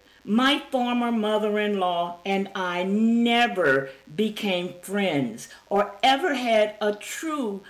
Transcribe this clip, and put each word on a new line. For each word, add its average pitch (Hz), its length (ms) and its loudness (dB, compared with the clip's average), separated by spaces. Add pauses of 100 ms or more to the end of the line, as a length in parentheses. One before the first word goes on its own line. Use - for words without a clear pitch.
(240)
my 262 460 2
former 240 420 0
mother-in-law 208 1120 0
and 196 280 -2
I 180 300 -2
never 214 1040 2 (240)
became 185 680 -2
friends 151 680 -2 (220)
or - 340 0
ever 277 320 2
had 226 440 2
a 208 140 0
true 247 760 -6